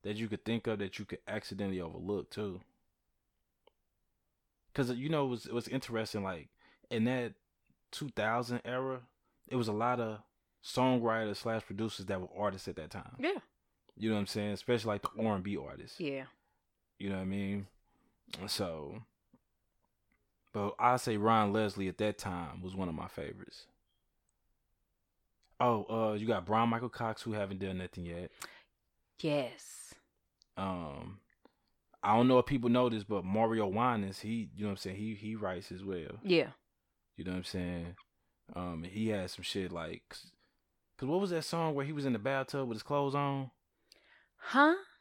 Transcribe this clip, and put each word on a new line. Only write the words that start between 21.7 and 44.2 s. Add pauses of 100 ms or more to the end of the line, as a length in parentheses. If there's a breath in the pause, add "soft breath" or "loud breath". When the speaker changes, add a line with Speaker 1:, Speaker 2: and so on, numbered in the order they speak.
Speaker 1:
at
that
time
was
one
of
my
favorites. (1900)
Oh,
uh,
you
got
Brian
Michael
Cox,
who
haven't
done
nothing
yet. (880 loud breath)
Speaker 2:
Yes. (640)
Speaker 1:
Um, (840)
I
don't
know
if
people
know
this,
but
Mario
Winans,
he,
you
know
what
I'm
saying,
he,
he
writes
as
well.
Speaker 2:
Yeah. (680)
Speaker 1:
You
know
what
I'm
saying? (600)
Um,
he
has
some
shit
like,
'cause, (640)
'cause
what
was
that
song
where
he
was
in
the
bathtub
with
his
clothes
on? (840 soft breath)